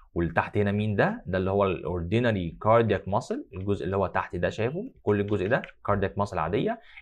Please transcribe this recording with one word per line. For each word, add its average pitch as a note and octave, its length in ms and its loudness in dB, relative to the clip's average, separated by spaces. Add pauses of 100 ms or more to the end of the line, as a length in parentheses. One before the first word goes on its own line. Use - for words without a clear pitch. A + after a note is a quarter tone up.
(140)
واللي E2+ 180 0
تحت - 260 -2
هنا G2+ 140 2
مين G#2 240 0
ده؟ G3 300 0
ده F#2 120 0
اللي F#2 120 0
هو G2+ 140 4
الاوردينري F2+ 960 0
كاردياك A2 460 4
ماسل، B2 460 -4
الجزء F#2+ 300 -2
اللي F#2+ 120 0
هو G2 100 2
تحت F2+ 300 -2
ده، F2 140 0
شايفه؟ D3+ 400 -4 (120)
كل G#2 180 2
الجزء G2+ 280 0
ده C3+ 140 0 (240)
كاردياك - 320 0
ماسل G3 200 -2
عاديه. F3+ 420 0 (220)